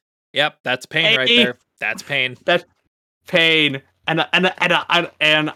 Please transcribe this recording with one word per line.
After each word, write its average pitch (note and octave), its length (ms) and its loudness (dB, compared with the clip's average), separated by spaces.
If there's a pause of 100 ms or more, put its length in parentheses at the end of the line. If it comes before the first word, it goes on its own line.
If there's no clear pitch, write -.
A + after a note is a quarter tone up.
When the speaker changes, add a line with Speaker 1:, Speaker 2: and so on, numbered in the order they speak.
(320)
Speaker 1:
Yep, D3 300 -2
that's B2 240 -4
pain D#3+ 300 0
right C3 120 -2
Speaker 2:
Pain. A#3 160 4
Speaker 1:
there. B2 140 -4 (220)
That's G#2+ 220 -8
pain. B2+ 420 -4
Speaker 2:
That's F3 200 0 (600)
pain. D#3+ 560 2 (260)
And, D#3+ 240 0
and, F3+ 260 2
and, E3+ 320 0
and, E3+ 200 0 (100)
and D3+ 360 0